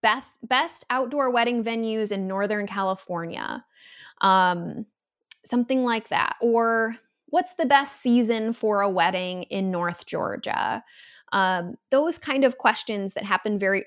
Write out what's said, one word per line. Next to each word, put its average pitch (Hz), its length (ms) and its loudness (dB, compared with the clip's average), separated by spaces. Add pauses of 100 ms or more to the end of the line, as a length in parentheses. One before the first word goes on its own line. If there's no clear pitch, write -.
best, 233 380 0
best 269 480 -2
outdoor 262 420 0
wedding 240 340 2
venues 220 480 -2
in 196 160 -2
Northern 202 400 -2
California, 190 960 -4 (560)
um, 185 640 2 (580)
something 247 380 0
like 233 280 -2
that. - 300 0
Or 226 560 2 (300)
what's 359 280 0
the 330 120 0
best 277 340 2
season 226 520 2
for 208 300 0
a 202 60 2
wedding 180 560 0
in 190 280 -2
North 175 340 -4
Georgia? - 760 -4 (480)
Um, 185 420 0 (160)
those 311 280 2
kind 269 260 0
of 254 120 2
questions 202 580 -2
that - 100 -8
happen 202 340 0
very 196 280 2